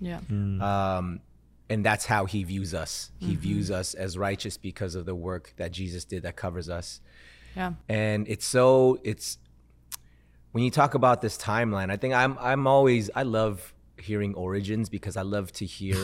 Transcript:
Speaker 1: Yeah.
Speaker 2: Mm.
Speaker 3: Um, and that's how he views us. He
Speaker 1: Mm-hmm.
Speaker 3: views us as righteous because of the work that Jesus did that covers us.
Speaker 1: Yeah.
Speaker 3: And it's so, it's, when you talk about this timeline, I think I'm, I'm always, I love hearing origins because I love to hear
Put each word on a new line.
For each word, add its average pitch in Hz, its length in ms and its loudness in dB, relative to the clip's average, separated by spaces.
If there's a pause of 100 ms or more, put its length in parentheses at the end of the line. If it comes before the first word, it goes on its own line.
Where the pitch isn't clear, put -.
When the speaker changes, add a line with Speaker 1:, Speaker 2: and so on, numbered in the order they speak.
Speaker 1:
Yeah. 175 200 -8 (100)
Speaker 2:
Mm. 101 320 -2
Speaker 3:
Um, 95 580 0 (480)
and 110 160 0
that's 107 220 2
how 107 180 4
he 95 180 -2
views 92 320 -4
us. - 440 -8
He - 160 -2
Speaker 1:
Mm-hmm. 78 80 -4
Speaker 3:
views 101 280 0
us 92 240 -2
as 92 240 -6
righteous 98 380 -4
because 92 380 -8
of 90 120 -6
the 92 80 -6
work 87 440 -8
that 87 120 -4
Jesus 90 360 -8
did 90 180 -8
that 85 120 -8
covers 87 340 -6
us. 85 300 -8 (540)
Speaker 1:
Yeah. 180 200 -4 (140)
Speaker 3:
And 107 380 0
it's 110 200 -6
so, 131 580 6
it's, - 340 -6 (1120)
when 117 120 0
you 127 60 2
talk 143 240 4
about 123 260 6
this 110 180 -2
timeline, 104 520 0
I 101 80 -2
think 131 160 -2
I'm, 131 260 4
I'm 135 260 2
always, 131 480 6
I 123 80 0
love 110 520 0 (240)
hearing 104 360 -4
origins 98 540 -2
because 95 280 -8
I 98 60 -4
love 98 300 -4
to - 120 -8
hear 95 400 -4